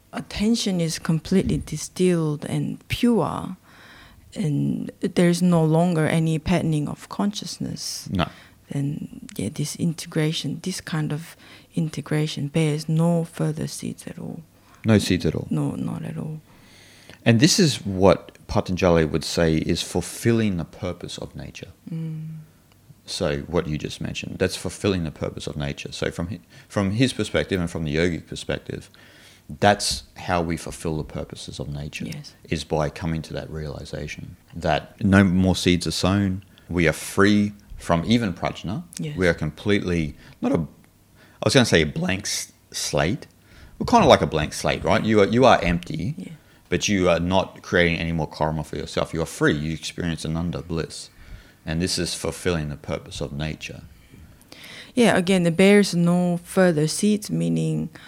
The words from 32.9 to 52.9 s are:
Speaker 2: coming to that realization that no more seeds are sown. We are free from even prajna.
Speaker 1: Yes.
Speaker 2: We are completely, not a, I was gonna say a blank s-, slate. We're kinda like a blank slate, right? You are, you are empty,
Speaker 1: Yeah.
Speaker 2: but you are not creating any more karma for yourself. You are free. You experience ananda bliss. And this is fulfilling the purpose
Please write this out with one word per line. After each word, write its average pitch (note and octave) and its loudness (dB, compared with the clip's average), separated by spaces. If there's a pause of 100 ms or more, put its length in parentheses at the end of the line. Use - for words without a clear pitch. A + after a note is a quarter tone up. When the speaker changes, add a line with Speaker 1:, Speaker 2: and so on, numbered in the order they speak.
Speaker 2:
coming D#2+ -4
to D#2 -12
that - -8
realization - -10 (180)
that E2 -2
no G2 8
more F#2 4
seeds F2+ 2
are D#2+ -2
sown. G2 0 (240)
We E2+ 2
are D2 4
free G#2 2 (240)
from E2+ 0
even A2 2
prajna. G2 -6 (160)
Speaker 1:
Yes. D3+ -8
Speaker 2:
We F2+ 2
are E2 6
completely, E2+ -2 (280)
not B3 0
a, C4+ 2
I - -12
was G#2+ 2
gonna C3 6
say F2+ 4
a D2+ 2
blank F2+ -4
s-, - -6 (200)
slate. D#2 -2 (520)
We're - -6
kinda A3+ 4
like A2 10
a D#2+ 0
blank D2 -2
slate, C#2+ -2
right? F2+ 2
You G#2+ 4
are, G2 4
you B2 4
are G#2 8
empty, F2 -2
Speaker 1:
Yeah. F3 -12 (360)
Speaker 2:
but - 0
you F#2 2
are E2+ 4
not F2+ 0
creating E2+ 2
any E2 -4
more D#2 -2
karma D#2 -4
for - -10
yourself. - -4
You D#2+ -2
are E2 -4 (140)
free. D3 4
You D#2 -4
experience D#2+ -6
ananda E2 -4
bliss. E2 -8 (560)
And E2 -2
this F2+ -2
is E2+ -4
fulfilling E2 -2
the C#2+ -8
purpose - -8